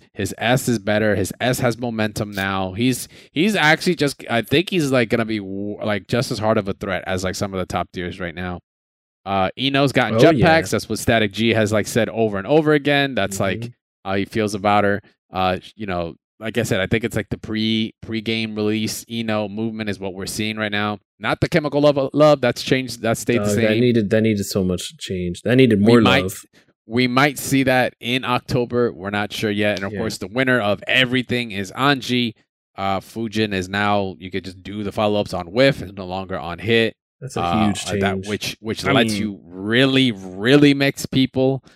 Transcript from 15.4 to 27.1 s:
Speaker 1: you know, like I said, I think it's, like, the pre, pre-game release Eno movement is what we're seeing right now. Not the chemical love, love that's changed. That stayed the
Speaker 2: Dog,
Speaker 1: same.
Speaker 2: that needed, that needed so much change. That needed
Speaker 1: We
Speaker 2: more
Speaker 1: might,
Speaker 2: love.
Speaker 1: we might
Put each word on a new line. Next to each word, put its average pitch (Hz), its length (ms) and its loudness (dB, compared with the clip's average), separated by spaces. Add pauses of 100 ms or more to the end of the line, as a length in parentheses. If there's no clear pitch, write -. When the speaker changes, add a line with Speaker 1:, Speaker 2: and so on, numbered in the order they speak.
Speaker 1:
you 107 100 -10
know, 87 280 -4 (260)
like 110 180 -4
I 113 40 0
said, 104 180 0
I 95 60 0
think 113 180 0
it's, 113 120 -4
like, 107 140 -6
the 95 80 -8
pre, 110 640 -2
pre-game 113 520 -6
release 107 540 -2
Eno 110 400 -4
movement 110 400 -6
is 92 100 -6
what 95 160 -8
we're 95 120 -8
seeing 107 320 -4
right 107 140 -2
now. 104 260 -2 (200)
Not 117 220 -4
the - 80 0
chemical 147 320 0
love, 143 320 2
love 147 300 6
that's 120 200 0
changed. 127 380 -2
That 113 160 0
stayed 120 240 0
the 104 60 -2
Speaker 2:
Dog, 104 80 2
Speaker 1:
same. 117 100 2
Speaker 2:
that 107 140 2
needed, 117 320 2
that 110 100 4
needed 107 240 0
so 98 180 -2
much 90 360 -2
change. 90 440 -6
That 117 140 2
needed 113 240 6
Speaker 1:
We 104 60 4
Speaker 2:
more 117 160 8
Speaker 1:
might, 123 220 4
Speaker 2:
love. - 180 -8 (440)
Speaker 1:
we 123 220 0
might 131 300 2